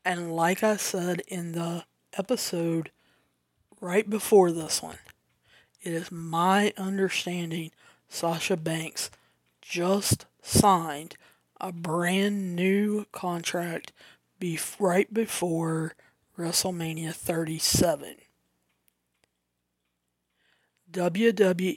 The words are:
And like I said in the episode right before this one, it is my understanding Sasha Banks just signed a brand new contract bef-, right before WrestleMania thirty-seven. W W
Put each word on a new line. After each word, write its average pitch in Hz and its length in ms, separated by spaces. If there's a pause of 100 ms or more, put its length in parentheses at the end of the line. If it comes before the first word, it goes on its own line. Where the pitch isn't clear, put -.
And 175 320
like 170 280
I 214 140
said 180 500
in 170 240
the 170 320 (340)
episode 170 720 (920)
right 196 300
before 196 420
this 160 300
one, 160 160 (840)
it 170 100
is 165 180
my 175 640
understanding 175 960 (360)
Sasha 165 500
Banks 160 540 (500)
just 185 640 (160)
signed 165 760 (460)
a 185 100
brand 175 840
new 202 560
contract 175 800 (480)
bef-, 170 400
right 190 340
before 165 800 (440)
WrestleMania 165 760
thirty-seven. 160 1040 (2750)
W 180 400
W 185 460